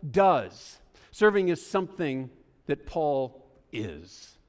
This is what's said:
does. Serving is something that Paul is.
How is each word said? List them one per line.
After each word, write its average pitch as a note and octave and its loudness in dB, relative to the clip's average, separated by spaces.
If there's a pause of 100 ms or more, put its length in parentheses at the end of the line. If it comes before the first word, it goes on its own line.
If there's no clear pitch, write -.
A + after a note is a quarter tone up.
(100)
does. D3+ 2 (320)
Serving G3+ 4
is E3+ -2
something D3+ -4 (380)
that D3 -4
Paul C#3 -2 (260)
is. F2+ -12 (100)